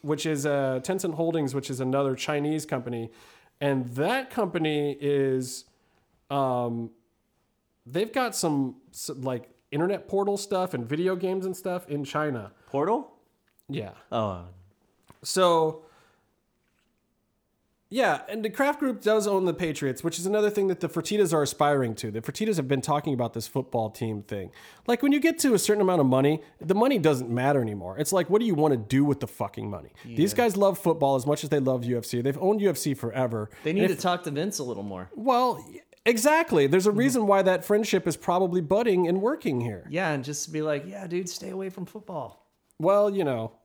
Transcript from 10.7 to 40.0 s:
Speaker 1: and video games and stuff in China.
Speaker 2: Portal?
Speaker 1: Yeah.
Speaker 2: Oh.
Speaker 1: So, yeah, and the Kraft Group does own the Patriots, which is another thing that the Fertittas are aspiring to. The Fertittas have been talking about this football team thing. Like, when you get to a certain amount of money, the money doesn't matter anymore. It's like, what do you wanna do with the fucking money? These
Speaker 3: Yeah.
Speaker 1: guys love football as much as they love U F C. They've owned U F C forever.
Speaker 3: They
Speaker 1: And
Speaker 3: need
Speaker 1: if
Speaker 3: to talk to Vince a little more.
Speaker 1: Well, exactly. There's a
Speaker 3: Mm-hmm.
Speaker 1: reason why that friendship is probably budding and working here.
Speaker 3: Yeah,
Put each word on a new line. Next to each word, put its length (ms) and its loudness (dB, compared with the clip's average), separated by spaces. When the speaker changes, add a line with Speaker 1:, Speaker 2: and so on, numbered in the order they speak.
Speaker 1:
and 160 -6
video 280 0
games 280 -2
and 120 -4
stuff 320 -6
in 160 -6
China. 480 -4
Speaker 2:
Portal? 420 0
Speaker 1:
Yeah. 220 -8
Speaker 2:
Oh. 340 -2
Speaker 1:
So, 600 2
yeah, 380 2
and 160 -6
the 60 -2
Kraft 300 0
Group 220 -2
does 240 2
own 200 2
the 60 0
Patriots, 520 -4
which 140 -4
is 80 -6
another 220 2
thing 200 0
that 120 -2
the 80 -2
Fertittas 460 0
are 80 4
aspiring 540 2
to. 140 -6
The 100 -6
Fertittas 360 -2
have 120 -2
been 140 0
talking 320 -2
about 180 -2
this 140 -8
football 440 -4
team 320 -6
thing. 280 -8
Like, 160 0
when 100 4
you 80 4
get 200 2
to 140 4
a 40 4
certain 220 2
amount 200 4
of 60 6
money, 340 4
the 140 0
money 240 4
doesn't 320 2
matter 300 2
anymore. 380 -6
It's 140 -2
like, 180 0
what 100 4
do 60 0
you 80 2
wanna 220 4
do 280 2
with 160 2
the 60 -4
fucking 440 -8
money? 200 -12
These 280 0
Speaker 3:
Yeah. 40 -2
Speaker 1:
guys 200 2
love 220 2
football 380 2
as 100 -2
much 180 0
as 60 -10
they 100 2
love 240 0
U 140 0
F 60 -6
C. 160 -4
They've 200 -2
owned 200 2
U 100 2
F 80 -2
C 160 -2
forever. 540 -4
Speaker 3:
They 60 0
Speaker 1:
And 100 0
Speaker 3:
need 100 4
Speaker 1:
if 60 0
Speaker 3:
to 60 -10
talk 220 0
to 60 -6
Vince 280 -4
a 60 -6
little 180 -6
more. 340 -10
Speaker 1:
Well, 460 0
exactly. 600 4
There's 180 4
a 40 6
Speaker 3:
Mm-hmm. 80 0
Speaker 1:
reason 280 4
why 160 6
that 220 2
friendship 420 2
is 120 0
probably 420 0
budding 480 2
and 140 2
working 400 0
here. 280 -6
Speaker 3:
Yeah, 220 -2